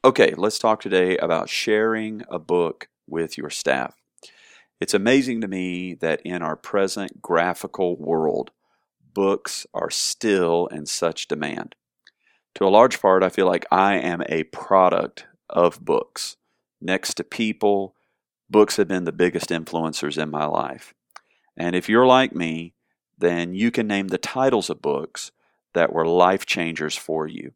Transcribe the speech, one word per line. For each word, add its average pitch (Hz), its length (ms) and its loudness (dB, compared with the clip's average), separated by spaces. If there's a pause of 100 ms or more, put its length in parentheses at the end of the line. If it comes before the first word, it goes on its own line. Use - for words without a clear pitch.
Okay, 127 320 6
let's 95 220 -2
talk 110 240 0
today 92 360 2
about 82 320 -2
sharing 110 800 -2
a 87 80 -6
book 85 480 -2 (180)
with 82 320 -6
your 71 140 -10
staff. 65 420 -2 (880)
It's - 140 -2
amazing 120 460 2
to 104 60 -6
me 92 460 -6
that 80 320 -4
in 90 160 -6
our 78 140 -4
present 98 680 -4
graphical 87 760 -2
world, 80 540 -2 (640)
books - 580 -2
are - 200 -6
still 87 800 0
in 76 160 -12
such - 400 -4
demand. - 480 -8 (800)
To 101 100 0
a 95 40 6
large 113 300 6
part, 95 220 4
I 92 80 2
feel 95 160 2
like 87 260 0
I 95 280 4
am 85 280 -4
a 80 180 -2
product - 840 2 (200)
of 87 380 0
books. - 520 -4 (440)
Next 92 360 -4
to - 60 -6
people, 104 680 -2 (560)
books 104 280 6
have 98 100 2
been 92 160 -2
the 82 80 -4
biggest 87 400 0
influencers 80 680 -4
in 78 120 -4
my 76 140 -2
life. 76 500 -6 (600)
And 87 200 -4
if 90 120 -2
you're 120 200 6
like 127 260 4
me, 82 400 -6 (480)
then 87 320 0
you 107 160 0
can 117 160 -2
name 98 220 -2
the 92 100 -4
titles 127 520 -2
of 80 120 -6
books 71 520 -6 (400)
that 85 180 2
were 82 160 0
life 90 380 4
changers 80 500 -4
for 78 320 -6
you. - 280 -14